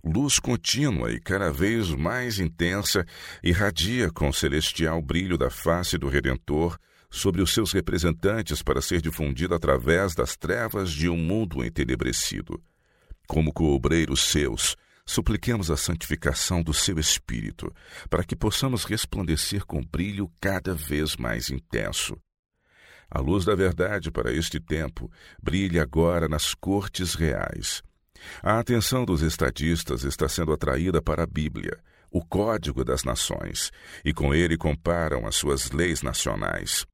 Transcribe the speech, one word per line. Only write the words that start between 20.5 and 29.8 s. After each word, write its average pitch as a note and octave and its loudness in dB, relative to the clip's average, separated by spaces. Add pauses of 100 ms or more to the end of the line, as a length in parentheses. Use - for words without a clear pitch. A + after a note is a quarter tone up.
vez D#2 -2
mais A1+ -4
intenso. - -4 (880)
A - -2
luz E2+ 2
da G#2+ 4
verdade F2+ 2
para A#1 -2
este D#2 -2
tempo D#2 -4 (320)
brilha F2 2
agora E2 2
nas D#2 -2
cortes F#2+ -2
reais. A1+ -2 (600)
A G#2+ 2
atenção A#2+ 2
dos F2 2
estadistas D#2 0